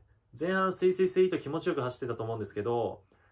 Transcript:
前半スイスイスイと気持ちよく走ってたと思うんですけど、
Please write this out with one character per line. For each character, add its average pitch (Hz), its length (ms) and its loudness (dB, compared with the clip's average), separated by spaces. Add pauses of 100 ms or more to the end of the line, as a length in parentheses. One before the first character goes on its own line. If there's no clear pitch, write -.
(400)
前 180 140 0
半 190 200 2
ス 185 140 2
イ 185 60 4
ス 185 100 2
イ 185 40 6
ス 185 140 4
イ 185 80 6
と 165 80 0
気 139 100 -8
持 160 120 -2
ち 180 100 -2
よ 160 60 2
く 139 60 -2
走 123 160 -2
っ - 20 -12
て 127 80 -4
た 117 80 -2
と 110 80 -6
思 113 100 -2
う 110 40 -4
ん - 20 -4
で 104 60 -6
す - 100 -10
け 104 80 -2
ど、 117 400 -2 (280)